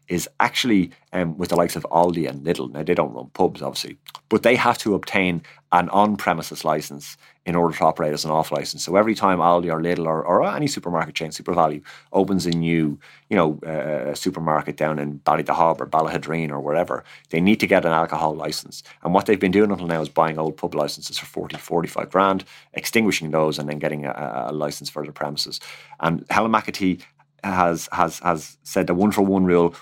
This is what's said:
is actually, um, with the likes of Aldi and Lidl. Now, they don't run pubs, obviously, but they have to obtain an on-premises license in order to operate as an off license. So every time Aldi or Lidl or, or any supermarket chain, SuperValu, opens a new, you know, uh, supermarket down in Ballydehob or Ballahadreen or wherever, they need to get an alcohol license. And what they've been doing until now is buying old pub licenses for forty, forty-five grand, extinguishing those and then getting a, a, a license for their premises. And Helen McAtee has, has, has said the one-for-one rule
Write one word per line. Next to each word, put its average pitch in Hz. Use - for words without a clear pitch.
is 87
actually, 104
um, 85
with 87
the 87
likes 85
of 78
Aldi 85
and 69
Lidl. 67
Now, 76
they 85
don't 76
run 62
pubs, 87
obviously, -
but 110
they 120
have 120
to 104
obtain 90
an 87
on-premises 95
license 76
in 87
order 85
to 87
operate 80
as 76
an 80
off 78
license. 71
So 85
every 107
time 95
Aldi 87
or 80
Lidl 85
or, 80
or 101
any 151
supermarket 80
chain, 78
SuperValu, 78
opens 92
a 87
new, 82
you 110
know, 78
uh, 73
supermarket 78
down 78
in 73
Ballydehob 78
or -
Ballahadreen 80
or 71
wherever, 73
they 82
need 101
to 107
get 90
an 82
alcohol 80
license. -
And 87
what 98
they've 101
been 98
doing 101
until 90
now 80
is 73
buying 80
old 78
pub 85
licenses 73
for -
forty, 85
forty-five 82
grand, 95
extinguishing 87
those 78
and 73
then 73
getting 76
a, 67
a, 64
a -
license 73
for 76
their 73
premises. 73
And 82
Helen 110
McAtee 101
has, 90
has, 90
has 85
said 90
the 87
one-for-one 98
rule 87